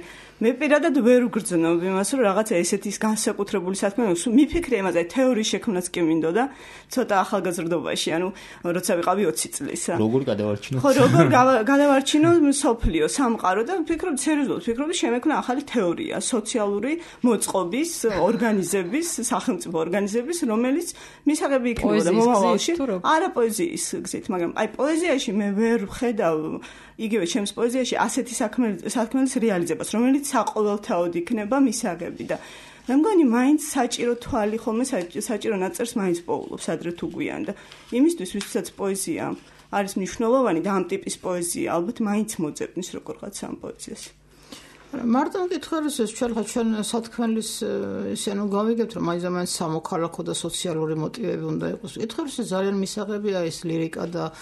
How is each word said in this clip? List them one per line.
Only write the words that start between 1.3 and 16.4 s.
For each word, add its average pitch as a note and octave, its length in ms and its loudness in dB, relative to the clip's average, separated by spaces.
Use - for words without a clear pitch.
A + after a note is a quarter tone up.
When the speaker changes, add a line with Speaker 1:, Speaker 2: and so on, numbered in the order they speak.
Speaker 1:
იმას, F#3+ 300 0
რომ C4+ 120 2
რაღაცა G#3+ 340 2
ესეთი G3+ 340 0
ის G3 80 -6
განსაკუთრებული G3+ 800 0
სათქმელი G#3+ 300 0
გაქვს. E3+ 180 0
მიფიქრე C4 520 4
იმაზე, F#3 260 2
თეორიის A3 460 2
შექმნაც F#3 380 0
კი - 140 -2
მინდოდა, E3 420 2
ცოტა G#3+ 320 0
ახალგაზრდობაში, F3 920 0
ანუ, E3+ 160 0
როცა F3+ 300 0
ვიყავი F3+ 300 2
ოცი - 260 0
წლის, - 340 -6
ა. - 100 -2
Speaker 2:
როგორ A2+ 300 2
გადავარჩინო? G#2 540 -2
Speaker 1:
ხო, C#4 140 4
როგორ C4+ 340 6
გავა-, B3+ 360 6
გადავარჩინო C#4+ 680 4
მსოფლიო, A#3 680 2
სამყარო A3 580 0
და D#4 120 -4
ვფიქრობ, E4 400 -2
სერიოზულად C#4+ 460 0
ვფიქრობ, A#3+ 280 -2
შემექმნა C4+ 460 0
ახალი B3 280 -2
თეორია, F#3 540 -2
სოციალური G#3+ 760 0